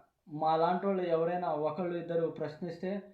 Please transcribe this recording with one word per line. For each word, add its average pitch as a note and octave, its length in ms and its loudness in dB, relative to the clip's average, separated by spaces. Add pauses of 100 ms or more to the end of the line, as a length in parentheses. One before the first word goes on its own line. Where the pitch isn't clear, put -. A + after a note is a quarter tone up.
(280)
మా D#3 280 2
లాంటోళ్ళు F#3 460 2
ఎవరైనా F3 460 2
ఒకళ్ళు D#3 500 -2
ఇద్దరు E3 280 0
ప్రశ్నిస్తే, E3 760 -6 (120)